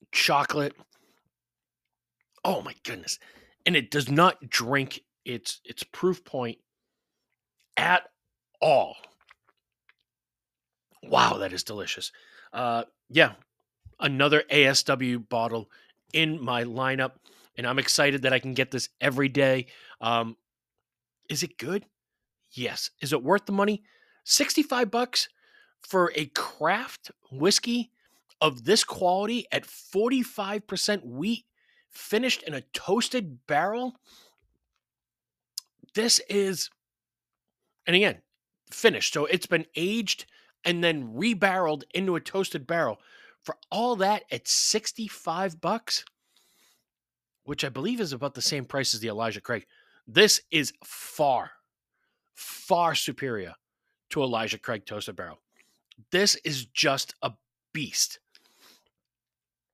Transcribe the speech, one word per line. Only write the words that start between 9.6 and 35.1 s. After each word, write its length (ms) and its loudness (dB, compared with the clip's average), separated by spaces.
Wow, 340 4
that 160 -6
is 100 -6
delicious. 480 -8
Uh, 320 -2
yeah, 240 4
another 500 4
A 160 6
S 180 4
W 360 0
bottle 500 -2
in 320 0
my 200 0
lineup, 500 -2
and 120 -4
I'm 120 2
excited 440 2
that 100 4
I 60 4
can 140 -4
get 180 0
this 180 -4
every 300 2
day. 380 2
Um, 340 0
is 140 -4
it 140 -10
good? 280 -6
Yes. 380 -6
Is 140 -2
it 100 0
worth 220 2
the 60 -6
money? 320 0
Sixty-five 640 2
bucks 400 -2
for 340 2
a 100 -2
craft 840 -4
whiskey 600 0
of 240 2
this 180 4
quality 680 0
at 140 -2
forty-five 1000 -2
percent 380 -2
wheat, 400 -4
finished 540 -2
in 100 -8
a 80 -8
toasted 720 -2
barrel? 540 -2